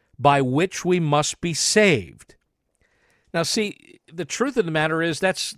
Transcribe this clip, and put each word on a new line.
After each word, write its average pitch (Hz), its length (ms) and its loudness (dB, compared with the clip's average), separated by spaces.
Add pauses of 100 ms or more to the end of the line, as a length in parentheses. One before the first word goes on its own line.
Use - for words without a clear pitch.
(180)
by 143 220 4
which 139 440 -2
we 180 140 2
must 151 420 0
be 175 140 -4
saved." 135 800 0 (1000)
Now, 170 80 0
see, - 560 -4 (120)
the 165 140 -10
truth 254 320 -4
of 220 80 2
the 170 60 -6
matter 156 320 0
is 165 180 -2
that's, - 380 -2